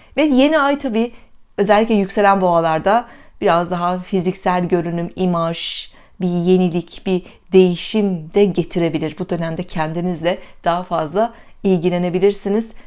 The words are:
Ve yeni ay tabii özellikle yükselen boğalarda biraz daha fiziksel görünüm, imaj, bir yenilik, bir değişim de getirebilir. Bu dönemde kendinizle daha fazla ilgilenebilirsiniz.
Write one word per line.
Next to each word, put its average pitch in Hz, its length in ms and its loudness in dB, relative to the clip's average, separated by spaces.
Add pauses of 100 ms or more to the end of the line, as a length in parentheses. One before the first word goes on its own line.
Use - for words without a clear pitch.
(160)
Ve 277 60 2
yeni 294 360 4
ay 285 200 0
tabii 233 340 -2 (440)
özellikle 214 380 2
yükselen 196 460 2
boğalarda 170 640 2 (340)
biraz 175 300 2
daha 180 280 -2
fiziksel 180 680 -2
görünüm, 170 480 -2
imaj, 170 720 -4 (320)
bir 185 80 -2
yenilik, 175 760 0
bir 185 160 -2 (300)
değişim 185 840 2
de 202 100 6
getirebilir. 165 720 -2
Bu 185 120 -8
dönemde 165 320 -4
kendinizle 170 760 -4 (260)
daha 175 180 0
fazla 175 520 -2 (280)
ilgilenebilirsiniz. 185 1120 0 (140)